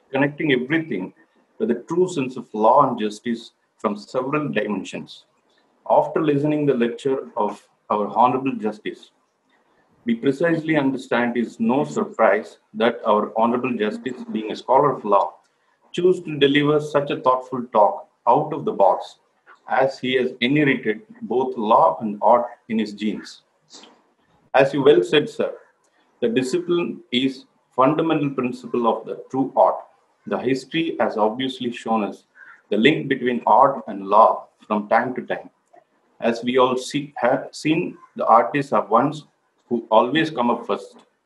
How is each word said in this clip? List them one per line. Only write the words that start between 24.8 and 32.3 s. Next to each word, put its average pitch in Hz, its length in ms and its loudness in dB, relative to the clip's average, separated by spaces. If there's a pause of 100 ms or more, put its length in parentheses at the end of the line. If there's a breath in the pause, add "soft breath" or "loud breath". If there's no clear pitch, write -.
well 156 220 6
said, 135 260 2
sir, 98 240 -4 (680)
the 117 80 2
discipline 170 720 -2 (100)
is 131 340 -2 (300)
fundamental 156 540 2
principle 123 580 -4
of - 180 -2
the 98 240 -10
true 131 260 -2
art. 90 200 4 (520)
The 98 100 -2
history 135 600 -2
has 107 200 -2
obviously 120 560 -2
shown 110 320 -2
us 92 180 -10 (460 loud breath)